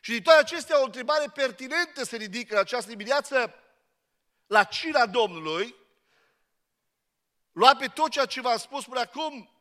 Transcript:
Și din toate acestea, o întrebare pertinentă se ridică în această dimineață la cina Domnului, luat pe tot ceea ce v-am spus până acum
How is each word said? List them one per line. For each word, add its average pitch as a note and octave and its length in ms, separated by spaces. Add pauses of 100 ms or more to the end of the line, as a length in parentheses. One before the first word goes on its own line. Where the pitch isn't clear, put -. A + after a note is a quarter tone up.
Și - 100
din A3+ 120
toate D#4+ 160
acestea, D4+ 420
o - 20
întrebare C4+ 440
pertinentă C#4 760
se A3+ 140
ridică G#3+ 360
în G#3 60
această G#3+ 300
dimineață B3 680 (920)
la G#3 160
cina C#4+ 420
Domnului, F#3 720 (1800)
luat C4 260
pe C4+ 100
tot D#4 240
ceea C4+ 140
ce - 160
v-am A#3 160
spus C4+ 280
până B3 140
acum C#4 500 (120)